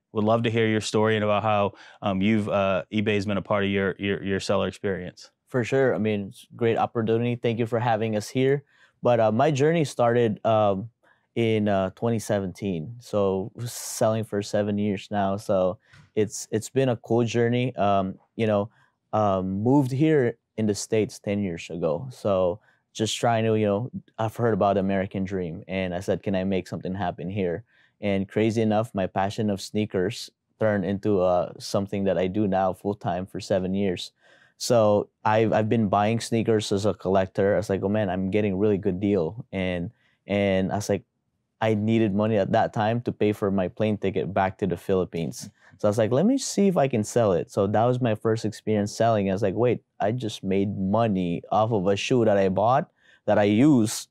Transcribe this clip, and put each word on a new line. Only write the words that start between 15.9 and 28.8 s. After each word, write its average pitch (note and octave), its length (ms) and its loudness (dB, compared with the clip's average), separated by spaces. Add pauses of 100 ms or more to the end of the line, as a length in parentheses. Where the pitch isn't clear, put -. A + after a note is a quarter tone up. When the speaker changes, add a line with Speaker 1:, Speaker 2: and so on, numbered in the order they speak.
Speaker 2:
it's, - 360 -4
it's G#2+ 200 -4
been C3 180 2
a A#2+ 80 0
cool A#2+ 280 0
journey. A#2+ 520 0
Um, G2 380 0 (220)
you A2+ 100 0
know, G#2 240 0 (420)
um, G2 500 0
moved C3 280 2
here C3+ 480 2 (180)
in A2 100 0
the G#2 80 0
States - 440 -2
ten G2+ 240 -2
years E2+ 260 -6
ago. E2+ 420 -4
So F#2 500 0 (320)
just - 240 -4
trying A#2 280 0
to, A2 100 2
you G#2+ 120 2
know, G2+ 240 0 (280)
I've A2+ 160 -4
heard A#2 180 0
about G2+ 220 4
the G2+ 60 2
American F#2+ 420 -2
dream F#2 460 -6
and F#2 260 -4
I F2 60 -6
said, G2 240 -4
"Can G2+ 100 -2
I F#2 80 0
make F#2+ 240 -2
something F2+ 280 -8
happen F2 360 -6
here?" F#2 320 -4 (380)
And G2 280 -2
crazy A2 320 0
enough, A2 340 0